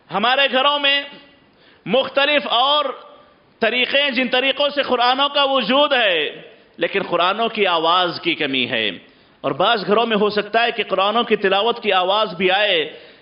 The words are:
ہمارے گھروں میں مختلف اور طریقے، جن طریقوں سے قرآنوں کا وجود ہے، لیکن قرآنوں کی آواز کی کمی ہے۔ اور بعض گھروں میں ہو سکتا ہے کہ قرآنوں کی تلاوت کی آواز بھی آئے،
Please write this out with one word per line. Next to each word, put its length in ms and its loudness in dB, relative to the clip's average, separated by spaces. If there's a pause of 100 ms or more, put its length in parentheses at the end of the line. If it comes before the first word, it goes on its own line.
(120)
ہمارے 400 2
گھروں 260 2
میں 240 0 (840)
مختلف 600 2
اور 380 2 (760)
طریقے، 500 0
جن 180 0
طریقوں 400 0
سے 140 -2
قرآنوں 460 0
کا 160 2
وجود 480 2
ہے، 500 0 (340)
لیکن 260 -2
قرآنوں 460 0
کی 180 -2
آواز 560 0
کی 120 -2
کمی 340 -2
ہے۔ 220 -2 (500)
اور 100 -4
بعض 360 0
گھروں 200 2
میں 100 0
ہو 140 2
سکتا 320 -2
ہے 100 0
کہ 100 -4
قرآنوں 420 0
کی 120 0
تلاوت 460 0
کی 100 0
آواز 420 0
بھی 160 0
آئے، 500 0 (220)